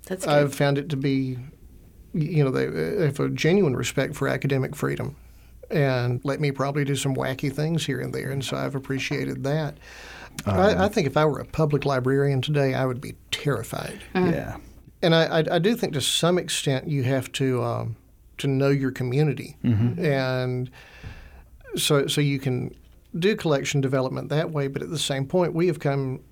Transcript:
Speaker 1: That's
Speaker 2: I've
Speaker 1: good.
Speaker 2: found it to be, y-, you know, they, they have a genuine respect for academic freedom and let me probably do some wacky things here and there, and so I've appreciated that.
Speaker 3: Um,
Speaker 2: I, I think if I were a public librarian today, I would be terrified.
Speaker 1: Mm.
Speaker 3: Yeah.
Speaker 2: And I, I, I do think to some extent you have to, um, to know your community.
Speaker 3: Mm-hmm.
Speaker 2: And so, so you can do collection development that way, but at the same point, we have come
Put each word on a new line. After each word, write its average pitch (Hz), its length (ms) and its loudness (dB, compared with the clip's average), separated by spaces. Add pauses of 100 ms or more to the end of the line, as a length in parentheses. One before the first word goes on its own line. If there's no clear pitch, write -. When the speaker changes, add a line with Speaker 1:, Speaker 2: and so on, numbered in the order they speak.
Speaker 1:
That's 185 180 -6
Speaker 2:
I've 147 240 6
Speaker 1:
good. 139 80 -8
Speaker 2:
found 143 220 2
it 143 100 -6
to 143 80 -2
be, 135 380 0 (800)
y-, 170 80 0
you 151 220 2
know, 131 80 4
they, 135 140 2
they 160 400 0
have 135 140 0
a 135 100 0
genuine 156 460 2
respect 135 400 -2
for 135 120 -2
academic 135 480 0
freedom 135 400 -4 (540)
and 127 560 2
let 139 160 -2
me 147 100 2
probably 143 320 0
do 139 120 0
some 135 200 0
wacky 131 380 -2
things 151 320 0
here 127 160 -2
and 131 100 -6
there, 131 200 -6
and 139 120 -4
so 135 140 -4
I've 139 160 -4
appreciated 135 680 -4
that. 147 340 -2 (680)
Speaker 3:
Um, 101 140 2
Speaker 2:
I, 196 260 6
I - 20 4
think 208 180 0
if 127 100 0
I 151 100 6
were 139 140 2
a - 60 -10
public 147 400 2
librarian 135 560 2
today, 139 320 2
I 131 140 0
would 123 140 -4
be 113 120 -12 (160)
terrified. - 680 -4 (160)
Speaker 1:
Mm. 180 160 4
Speaker 3:
Yeah. - 260 -4 (460)
Speaker 2:
And 170 100 4
I, 165 280 4
I, - 20 4 (120)
I 175 40 4
do 214 160 2
think 156 180 -4
to 135 80 -2
some 175 380 2
extent 143 480 -2
you 143 160 0
have 131 300 0
to, 131 300 0
um, 117 320 -4 (440)
to 143 80 -2
know 139 220 4
your 135 220 2
community. 131 720 0
Speaker 3:
Mm-hmm. 120 400 2
Speaker 2:
And 127 680 0 (1040)
so, 143 320 2
so 151 140 -2
you 139 180 0
can 127 340 -4 (440)
do 196 180 2
collection 147 460 0
development 131 480 0
that 160 220 0
way, 143 160 -2
but 139 140 -6
at - 80 -8
the 156 100 -4
same 135 260 -2
point, 170 280 2
we 170 140 2
have 156 120 0
come 139 420 -2 (100)